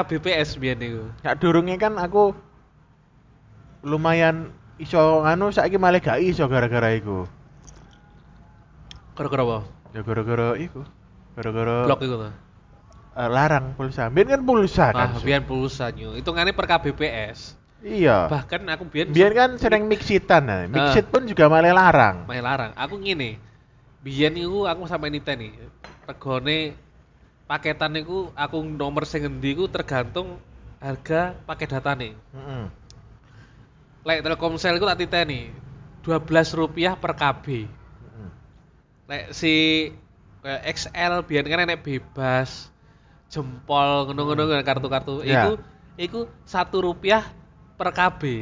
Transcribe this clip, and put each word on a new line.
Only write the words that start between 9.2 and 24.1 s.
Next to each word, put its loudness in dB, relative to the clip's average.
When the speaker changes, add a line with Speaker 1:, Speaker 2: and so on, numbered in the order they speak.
Speaker 1:
apa? 0
Speaker 2:
Ya -8
gara-gara 0
iku. -10
Gara-gara -2
Speaker 1:
Blok 2
iku -2
lho. -12
Speaker 2:
Eh, -2
larang 0
pulsa. -4
Mbiyen 4
kan 2
pulsa 4
kan, 2
Speaker 1:
Ah, 0
Speaker 2:
Suk. -6
Speaker 1:
mbiyen 2
pulsa, -4
Nyu. -12
Hitungane -2
per -2
K 2
B -2
P -6
S. -8
Speaker 2:
Iya. 4
Speaker 1:
Bahkan -4
aku -6
mbiyen -2
Speaker 2:
Mbiyen 8
kan 4
Speaker 1:
sempet -8
Speaker 2:
sering 4
mixitan, 4
nah. -2
Speaker 1:
Ah. -6
Speaker 2:
Mixit 2
pun 2
juga 6
malah 8
larang. 6
Speaker 1:
Malah -8
larang. -4
Aku -8
ngene. -4
Mbiyen 0